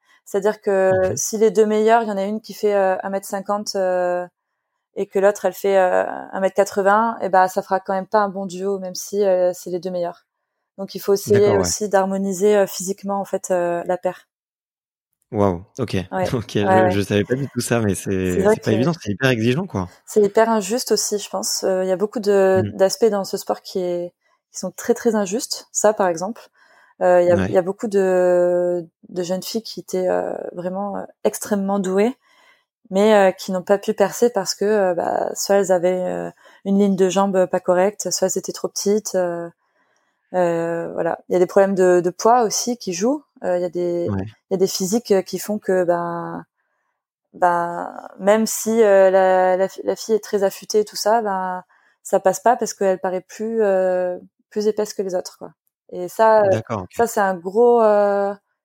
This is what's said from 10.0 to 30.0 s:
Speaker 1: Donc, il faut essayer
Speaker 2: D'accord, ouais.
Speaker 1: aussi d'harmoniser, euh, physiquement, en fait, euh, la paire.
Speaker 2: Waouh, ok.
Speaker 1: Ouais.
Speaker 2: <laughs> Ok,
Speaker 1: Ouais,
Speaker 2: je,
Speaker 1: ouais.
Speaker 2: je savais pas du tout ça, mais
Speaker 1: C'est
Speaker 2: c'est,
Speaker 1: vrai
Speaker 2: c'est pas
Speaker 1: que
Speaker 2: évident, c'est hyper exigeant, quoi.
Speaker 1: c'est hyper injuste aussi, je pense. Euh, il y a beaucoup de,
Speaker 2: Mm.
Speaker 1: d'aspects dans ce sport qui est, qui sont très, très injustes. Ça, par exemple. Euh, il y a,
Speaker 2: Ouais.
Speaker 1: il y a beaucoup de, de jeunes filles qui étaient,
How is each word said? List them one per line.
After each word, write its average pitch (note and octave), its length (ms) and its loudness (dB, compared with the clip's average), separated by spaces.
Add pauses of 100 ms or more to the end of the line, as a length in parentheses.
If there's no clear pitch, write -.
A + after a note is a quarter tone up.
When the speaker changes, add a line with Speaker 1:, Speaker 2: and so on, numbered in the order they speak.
Speaker 1:
Donc, G3 180 -12
il F3+ 40 -8
faut G3+ 140 0
essayer G3+ 360 2
Speaker 2:
D'accord, G3+ 100 2
ouais. - 20 0
Speaker 1:
aussi F#3 280 -4
d'harmoniser, G3 680 0
euh, G3 120 4
physiquement, G3 520 -8
en F#3+ 60 -8
fait, - 260 -6
euh, F3 340 -2
la F3+ 120 -2
paire. - 300 -8 (1000)
Speaker 2:
Waouh, G2 340 0 (140)
ok. A2 180 -4 (140)
Speaker 1:
Ouais. F#3 140 -2
Speaker 2:
<laughs> - 100 -4
Ok, A2+ 180 -6 (100)
Speaker 1:
Ouais, - 80 0
Speaker 2:
je, F#3 140 4
Speaker 1:
ouais. F3+ 60 2
Speaker 2:
je G2+ 120 0
savais G2+ 220 0
pas B2+ 120 -2
du C3+ 120 -6
tout B2 120 -6
ça, A#2 200 0
mais G#2 140 0 (300)
Speaker 1:
C'est F#2 180 0
Speaker 2:
c'est, - 0 -
Speaker 1:
vrai G#3 140 4
Speaker 2:
c'est - 80 -16
pas A#2 80 0
Speaker 1:
que - 0 -
Speaker 2:
évident, B2+ 260 0
c'est - 120 -10
hyper C3 200 0
exigeant, B2+ 360 0
quoi. F#2 240 -6 (160)
Speaker 1:
c'est G#3+ 160 2
hyper A3 260 2
injuste A3 440 -2
aussi, G#3 260 -2
je G3+ 100 -10
pense. - 360 -6
Euh, F#3 200 0
il F#3 40 -4
y F#3 40 0
a F#3 40 0
beaucoup G#3 240 -4
de, F#3+ 420 4
Speaker 2:
Mm. - 100 -4
Speaker 1:
d'aspects F#3+ 340 2
dans G3+ 180 0
ce F#3+ 120 -8
sport - 260 -6
qui - 180 -8
est, F3 340 -6 (380)
qui - 60 -14
sont F#3 120 -10
très, - 240 -2
très A#3 200 -2
injustes. G#3 580 -4
Ça, G#3+ 200 2
par G3+ 160 0
exemple. F3+ 400 -6 (540)
Euh, F3+ 200 6
il F3 60 4
y F3 40 6
a, F3 40 6
Speaker 2:
Ouais. F#3+ 120 0
Speaker 1:
il G3+ 60 -4
y G3 40 6
a F3+ 40 2
beaucoup G3 260 -6
de, F3+ 1000 2 (220)
de F3+ 140 -8
jeunes F#3 200 -6
filles A3 200 -6
qui - 180 -14
étaient, F#3 280 -4